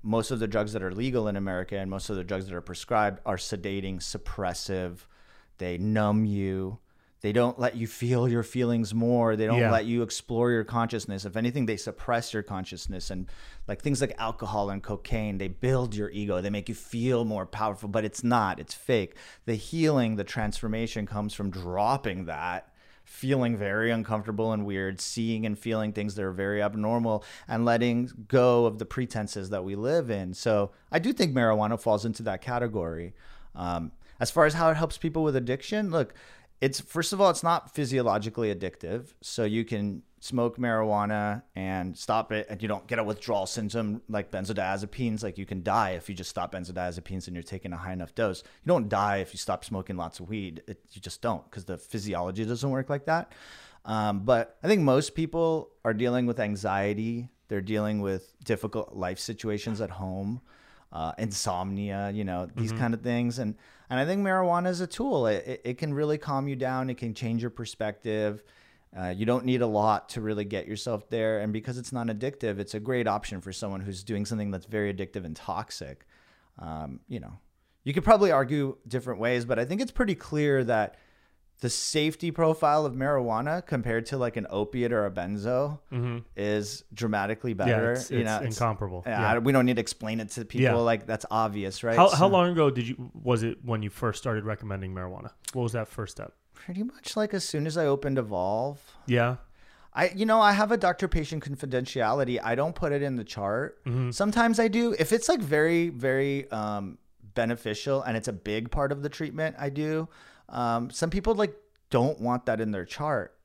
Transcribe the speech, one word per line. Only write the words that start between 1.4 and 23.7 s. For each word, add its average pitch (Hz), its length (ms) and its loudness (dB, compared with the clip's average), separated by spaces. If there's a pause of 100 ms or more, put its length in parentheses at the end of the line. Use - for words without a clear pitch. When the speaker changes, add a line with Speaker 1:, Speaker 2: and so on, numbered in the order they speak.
Speaker 1:
and 95 120 -4
most 95 200 -6
of 101 60 -2
the 92 80 -4
drugs 95 220 -4
that 92 80 -10
are 87 60 -6
prescribed 101 640 0
are 101 140 -2
sedating, 95 600 -4
suppressive, 90 1040 -4 (520)
they 87 200 -4
numb 107 460 4
you. 98 540 -2 (420)
They 104 120 0
don't 120 260 4
let 123 180 2
you 113 120 -4
feel 120 400 2
your 117 160 2
feelings 117 500 0
more. 117 400 4
They 107 120 2
don't 113 120 4
Speaker 2:
Yeah. 113 140 6
Speaker 1:
let 113 140 4
you 117 160 0
explore 120 500 0
your 113 100 4
consciousness. 107 600 -2
If 98 120 -6
anything, 120 300 2
they 107 100 0
suppress - 560 -2
your 107 120 -2
consciousness. 90 680 -6
And, 92 160 -4 (400)
like, 104 160 -4
things 139 180 0
like 139 180 0
alcohol 104 520 -2
and 98 100 -4
cocaine, 104 580 -2
they 98 100 -2
build 123 480 0
your 104 140 -2
ego. 98 300 -2
They 98 100 -2
make 101 180 -4
you 113 80 -6
feel 117 480 0
more 107 200 -4
powerful, 107 440 -4
but 107 160 0
it's - 180 -6
not. 117 380 2
It's - 120 -12
fake. 110 440 0 (300)
The 117 100 0
healing, 139 580 2
the 101 80 -2
transformation 110 840 -2
comes 104 280 -4
from 101 160 -4
dropping 95 760 0
that, 82 460 -6 (300)
feeling 131 540 0
very 104 340 0